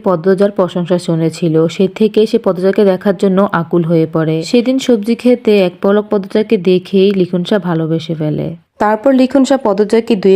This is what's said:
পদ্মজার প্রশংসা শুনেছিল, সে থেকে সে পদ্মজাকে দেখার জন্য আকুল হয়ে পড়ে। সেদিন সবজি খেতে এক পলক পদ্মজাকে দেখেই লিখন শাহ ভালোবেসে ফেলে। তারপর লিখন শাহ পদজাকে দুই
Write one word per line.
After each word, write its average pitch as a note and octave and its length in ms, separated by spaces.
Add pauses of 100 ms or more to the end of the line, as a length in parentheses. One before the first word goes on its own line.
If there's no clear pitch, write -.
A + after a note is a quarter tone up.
পদ্মজার F#3+ 460
প্রশংসা F3+ 480
শুনেছিল, E3 720
সে F#3+ 200
থেকে G#3+ 380
সে A3 120
পদ্মজাকে F#3+ 460
দেখার F#3+ 320
জন্য G3 360
আকুল E3+ 320
হয়ে D#3+ 280
পড়ে। D#3+ 300
সেদিন B3 360
সবজি A#3 360
খেতে A#3 440
এক F3+ 140 (100)
পলক G#3 280
পদ্মজাকে G#3+ 460
দেখেই F#3 540
লিখন F3+ 340
শাহ G#3 140
ভালোবেসে E3 560
ফেলে। D3+ 420 (280)
তারপর A3 360
লিখন C4 240
শাহ C4+ 180
পদজাকে G#3+ 540
দুই F#3+ 200